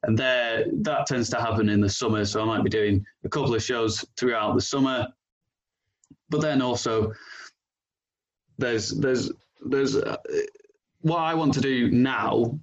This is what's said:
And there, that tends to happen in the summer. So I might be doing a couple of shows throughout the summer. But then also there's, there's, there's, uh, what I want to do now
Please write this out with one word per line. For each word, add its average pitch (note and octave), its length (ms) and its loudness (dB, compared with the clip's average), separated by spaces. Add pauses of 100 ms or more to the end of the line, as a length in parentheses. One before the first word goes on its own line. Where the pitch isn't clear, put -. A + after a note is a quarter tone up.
And A2 140 2
there, A#2+ 480 0 (160)
that C#3+ 240 -2
tends A#2+ 240 -2
to B2+ 100 -2
happen A2 300 2
in G#2 100 4
the G2+ 100 4
summer. G#2+ 360 0
So G#2+ 160 -2
I A2 40 0
might G#2+ 180 0
be F#2+ 60 0
doing G#2 360 0 (180)
a A2+ 60 -6
couple C#3 240 0
of A2 100 0
shows A2+ 400 -2 (140)
throughout A#2 380 0
the - 60 2
summer. C3 460 0 (1200)
But D3+ 120 0
then C#3+ 200 2
also A2+ 520 0 (1400)
there's, A#2 340 0
there's, C3 400 0 (340)
there's, C3+ 300 0
uh, - 220 -2 (840)
what E3 180 2
I D#3+ 160 -2
want D#3 180 2
to C3+ 80 0
do B2+ 300 2
now A#2+ 720 2